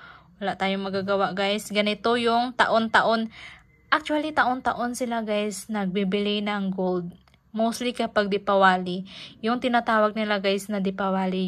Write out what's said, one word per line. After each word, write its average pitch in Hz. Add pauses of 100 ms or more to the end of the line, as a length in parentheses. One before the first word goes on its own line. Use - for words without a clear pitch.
(380)
wala 196
tayong 196
magagawa, 196
guys. 202
Ganito 208
yung 240
taon-taon. 220 (560)
Actually, -
taon-taon 247
sila, 233
guys, 208
nagbibili 202
ng 202
gold. 185 (400)
Mostly 226
kapag 214
Dipawali. 190 (400)
Yung 233
tinatawag 233
nila, 208
guys, 196
na 208
Dipawali, 190